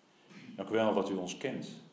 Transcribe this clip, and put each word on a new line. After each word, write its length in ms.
Dank 140
u 20
wel 220
dat 160
u 60
ons 220
kent, 320